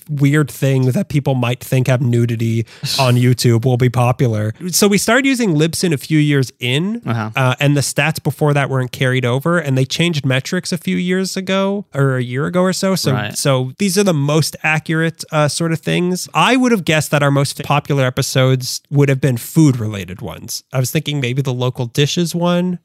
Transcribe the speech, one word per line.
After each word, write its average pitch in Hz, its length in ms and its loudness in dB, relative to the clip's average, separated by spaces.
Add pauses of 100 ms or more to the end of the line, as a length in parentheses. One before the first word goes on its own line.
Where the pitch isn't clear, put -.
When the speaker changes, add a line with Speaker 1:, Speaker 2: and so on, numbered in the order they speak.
Speaker 1:
weird 143 420 2
thing 131 400 2
that 196 160 -2
people 143 280 0
might 123 280 -2
think 131 240 0
have 127 140 2
nudity 117 640 0 (180)
Speaker 2:
<laughs> - 160 -2
Speaker 1:
on 127 160 4
YouTube 123 480 4
will 127 140 2
be 127 120 2
popular. 117 640 0 (180)
So 202 180 2
we 202 80 4
started 247 280 2
using 233 300 2
Libsyn 160 380 0
a 139 40 0
few 156 220 0
years 147 400 2
in, 170 460 -2
Speaker 2:
Uh-huh. 113 320 -2
Speaker 1:
uh, 127 240 2
and 143 160 4
the 135 40 2
stats 147 400 -2
before 147 320 0
that 139 160 0
weren't 127 220 -4
carried 127 340 0
over, 139 340 0
and 139 180 -2
they 131 80 2
changed 160 400 -2
metrics 135 480 -2
a 175 40 -2
few 185 200 -4
years 180 400 -2
ago, 196 480 -2 (100)
or 139 220 2
a 127 60 -2
year 123 240 -4
ago 180 160 0
or 185 100 0
so. 190 220 -2
So, - 180 0
Speaker 2:
Right. 104 240 -4
Speaker 1:
so 131 400 0
these 196 200 0
are 208 60 4
the 185 100 2
most 147 480 0
accurate, 160 680 -2
uh, 151 160 2
sort 165 240 -2
of 160 80 -2
things. 175 540 -2
I 196 240 2
would 247 160 2
have 190 100 0
guessed 156 140 2 (140)
that 147 100 2
our 143 80 4
most 139 340 0
popular 143 420 0
episodes 131 840 0
would 143 180 4
have 131 140 0
been 127 160 0
food-related 107 840 0
ones. 87 420 -12 (100)
I 135 60 -2
was 127 100 -2
thinking 151 300 -2
maybe 127 240 -2
the 131 100 -4
local 123 320 -4
dishes 147 480 0
one. 175 520 -2